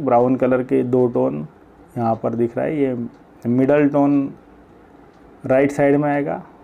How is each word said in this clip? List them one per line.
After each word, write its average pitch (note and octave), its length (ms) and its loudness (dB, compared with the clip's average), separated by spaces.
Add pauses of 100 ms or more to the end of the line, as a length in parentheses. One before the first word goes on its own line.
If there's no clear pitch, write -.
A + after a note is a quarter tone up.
ब्राउन B2+ 300 4
कलर B2+ 280 0
के C3 200 0
दो B2 260 2
टोन C3+ 380 -4 (500)
यहाँ A#2 180 0
पर A#2 200 -6
दिख A#2 220 -2
रहा B2+ 80 -2
है। D3+ 120 -4
ये C3+ 180 -2 (520)
मिडल C3+ 420 2
टोन C#3+ 440 0 (1080)
राइट C3+ 280 2
साइड C#3+ 240 2
में D3 140 0
आएगा, D3 320 -4 (220)